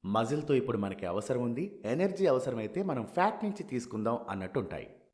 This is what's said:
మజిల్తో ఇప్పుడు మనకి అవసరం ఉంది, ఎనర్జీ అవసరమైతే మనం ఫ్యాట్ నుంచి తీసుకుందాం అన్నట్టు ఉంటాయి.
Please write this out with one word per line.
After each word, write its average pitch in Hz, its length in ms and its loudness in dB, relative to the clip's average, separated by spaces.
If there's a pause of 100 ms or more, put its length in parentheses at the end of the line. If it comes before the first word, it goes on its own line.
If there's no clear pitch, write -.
మజిల్తో 127 500 2
ఇప్పుడు 120 240 2
మనకి 98 280 -2
అవసరం 104 360 0
ఉంది, 123 420 -2
ఎనర్జీ 185 420 2
అవసరమైతే 123 560 2
మనం 131 240 -2
ఫ్యాట్ 214 380 2
నుంచి 208 180 -4
తీసుకుందాం 113 560 -2 (100)
అన్నట్టు 95 300 -2
ఉంటాయి. 80 320 -6 (220)